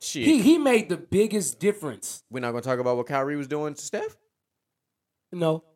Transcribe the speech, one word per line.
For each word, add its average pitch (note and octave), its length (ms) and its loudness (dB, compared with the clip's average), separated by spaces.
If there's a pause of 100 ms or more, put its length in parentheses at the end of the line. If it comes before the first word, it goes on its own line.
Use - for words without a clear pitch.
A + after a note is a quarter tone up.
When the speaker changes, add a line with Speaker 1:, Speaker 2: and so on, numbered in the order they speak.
Speaker 1:
shit. C3 220 -6
Speaker 2:
He, D4 180 6
he D#4 160 8
made B3+ 300 2
the F3 100 -2
biggest G3+ 600 -2
difference. D#3+ 720 -4
Speaker 1:
We're B2+ 120 -8
not A#2+ 100 -2
gonna A#2+ 100 -4
talk B2+ 180 -2
about B2 180 0
what B2 100 -4
Kyrie C#3 300 -2
was C#3 100 -8
doing D3+ 260 -6
to - 80 -16
Steph? G#4+ 360 -8 (1120)
Speaker 2:
No. D#3+ 320 0 (120)